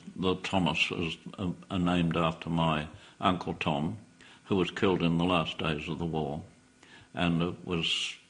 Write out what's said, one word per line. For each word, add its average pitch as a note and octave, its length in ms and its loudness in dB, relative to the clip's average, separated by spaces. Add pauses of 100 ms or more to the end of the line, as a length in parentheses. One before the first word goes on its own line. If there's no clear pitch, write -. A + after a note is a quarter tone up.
(140)
the F#2 200 2
Thomas F2+ 560 0
is, E2+ 260 -2 (220)
uh, F#2 100 -2 (220)
are F#2+ 80 -2
named F2 400 4
after E2 320 0
my D#2+ 360 2 (360)
Uncle F2+ 320 0
Tom, E2 420 0 (480)
who G#2 120 0
was F2+ 140 2
killed F#2 320 2
in E2+ 140 4
the E2+ 80 2
last F2 320 2
days D#2+ 320 -2
of D#2 100 -4
the E2+ 60 -4
war, D#2 380 -2 (720)
and, E2+ 280 2
uh, F2 100 0 (120)
was - 500 -2 (160)